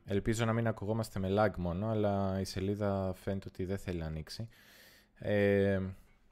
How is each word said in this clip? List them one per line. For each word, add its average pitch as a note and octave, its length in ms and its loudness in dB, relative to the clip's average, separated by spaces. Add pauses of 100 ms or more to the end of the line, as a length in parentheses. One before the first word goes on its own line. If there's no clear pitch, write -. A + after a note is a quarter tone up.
ελπίζω A2 400 0
να A2 80 2
μην A#2 140 0
ακουγόμαστε A2 520 -2
με F#2+ 120 0
lag G#2+ 260 4
μόνο, F2 300 -2
αλλά G2+ 520 0
η F#2+ 40 -2
σελίδα G2 720 -2
φαίνεται G2 320 -6
ότι - 180 -8
δεν F#2+ 120 -2
θέλει F2+ 220 -6
να D#2+ 60 -4
ανοίξει. D#2 420 -8 (680)
Ε, G2+ 640 4 (520)